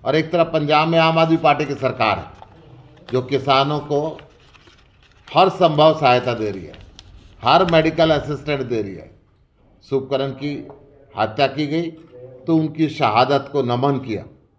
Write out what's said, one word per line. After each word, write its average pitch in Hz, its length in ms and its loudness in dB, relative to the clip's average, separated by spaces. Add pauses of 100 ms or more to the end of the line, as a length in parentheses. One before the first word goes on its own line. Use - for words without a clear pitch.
और 139 100 -2
एक 160 180 -2
तरफ 165 200 0
पंजाब 151 360 2
में 165 100 2
आम 160 200 2
आदमी 165 180 4
पार्टी 151 280 2
की 139 100 -6
सरकार 117 440 -2
है, 78 80 -12 (880)
जो 127 100 0
किसानों 139 580 0
को 147 200 -2 (1300)
हर 185 200 4
संभव 156 520 4
सहायता 123 340 2
दे 107 160 -4
रही 92 140 -12
है, 73 100 -18 (680)
हर 156 300 4
medical 160 380 2
assistant 143 520 -2
दे 117 200 -4
रही 98 120 -10
है। - 160 -18 (760)
शुभकरण 135 500 -4
की 143 340 -10 (500)
हत्या 113 280 0
की 151 200 -4
गई 165 240 -4 (560)
तो 165 100 2
उनकी 156 340 0
शहादत 135 600 2
को 143 100 0
नमन 123 360 0
किया। 107 260 -8 (340)